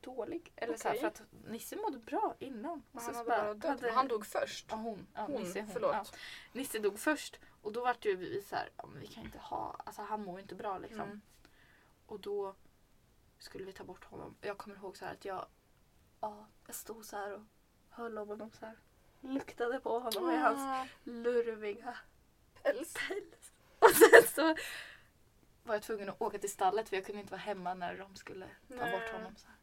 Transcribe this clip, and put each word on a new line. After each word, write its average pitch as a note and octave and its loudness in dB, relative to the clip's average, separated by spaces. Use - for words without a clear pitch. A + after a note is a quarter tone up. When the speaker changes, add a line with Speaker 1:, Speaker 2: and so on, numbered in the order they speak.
Speaker 1:
dålig. B3+ -8
Eller - -4
så - -4
här, - 2
Speaker 2:
Okej. B3 -4
Speaker 1:
för D#4+ 0
att - -4
Nisse A3 -10
mådde G4 -4
bra E4 -2
innan. C4 -8
Och D4+ -10
Speaker 2:
Men A#3 -12
Speaker 1:
sen A#3 -8
Speaker 2:
han A#3 -6
Speaker 1:
så A#3 0
Speaker 2:
hade A3 4
Speaker 1:
bara - 0
Speaker 2:
bara G#3+ -2
dött. B3 -4
Speaker 1:
hade A#3+ -2
Speaker 2:
Men A#3 -2
han C4 6
dog G#3+ -2
först. - -4
Speaker 1:
Ja, A3 -4
hon. A3 -8
Ja, G#3 -6
Speaker 2:
Hon, A3+ -4
Speaker 1:
Nisse, F#3 -6
hon. G#3+ -10
Speaker 2:
förlåt. G#3 2
Speaker 1:
Ja. G#3 -2
Nisse C4 -4
dog A3 2
först. - 0
Och G#3 -6
då A#3+ -2
var B3 2
det G#3+ 0
ju F#3+ 2
vi - -6
så - -6
här: - -4
"Ja, - -12
men - -14
vi - -14
kan A3+ -16
inte - -14
ha, - -6
alltså, - -12
han G#3 -6
mår F3+ -8
ju G3 -12
inte G3 -12
bra G3 -6
liksom." G#3+ -10
Speaker 2:
Mm. G#3 -10
Speaker 1:
Och G#3+ -12
då G3 -4
skulle F#3+ -12
vi F#3+ -14
ta G3 -16
bort F#3 -16
honom. - -14
Jag G3+ -6
kommer G3+ -14
ihåg F#3+ -12
så F#3+ -14
här - -6
att - -16
jag, F#3+ -6
ja, G#3+ -8
jag A#3+ -14
stod A3+ -12
så - -12
här G3+ -6
och G#3 -12
höll A#3 -8
om G#3 -6
honom G#3+ -10
så A3+ -12
här. A3+ -14
Luktade C4 -2
på A#3 0
honom E4 0
i D#4+ 4
hans - 4
Speaker 2:
Ja. C4 -2
Speaker 1:
lurviga A#3 -2
Speaker 2:
Päls. E4 0
Speaker 1:
päls. - -8
Och A4 12
sen F#4+ 12
så D#4+ 4
var A3 0
jag G#3 -2
tvungen G3+ -4
att F#3+ -8
åka G3+ -2
till G3+ -4
stallet G3+ 2
för G3 -2
jag F#3+ -2
kunde G#3 -6
inte F#3+ -12
vara F3 -8
hemma F#3 -4
när F3+ -6
de G3 -14
skulle F#3+ -14
ta - -16
Speaker 2:
Nej. A#3+ -2
Speaker 1:
bort A3+ -4
honom F#3+ -10
så - -20
här. - -20